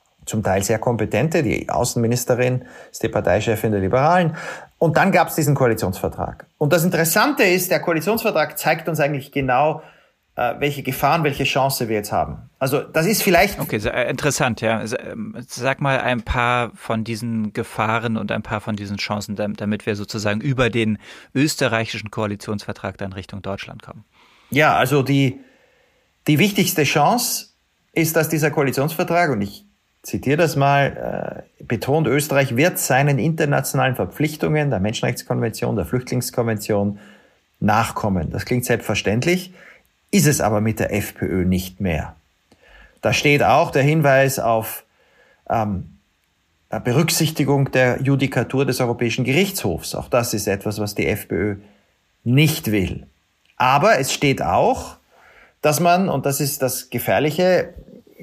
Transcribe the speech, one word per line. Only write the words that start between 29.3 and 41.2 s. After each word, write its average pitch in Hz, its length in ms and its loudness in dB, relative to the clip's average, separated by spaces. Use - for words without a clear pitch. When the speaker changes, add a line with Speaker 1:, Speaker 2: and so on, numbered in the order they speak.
Speaker 1:
ich - 240 -8
zitiere 127 360 -2
das 160 180 2
mal, 131 920 0
äh, - 40 -20
betont, 143 440 0
Österreich 135 500 0
wird 180 220 2
seinen 139 400 2
internationalen 139 760 0
Verpflichtungen, 151 760 -2
der 101 80 0
Menschenrechtskonvention, 120 960 -2
der 90 100 -2
Flüchtlingskonvention 113 1120 -2
nachkommen. 104 720 0
Das - 140 -6
klingt 123 200 -2
selbstverständlich, 120 880 -2
ist 165 160 4
es 131 140 2
aber 107 200 2
mit 110 180 0
der - 140 -2
F 98 220 -4
P - 100 -4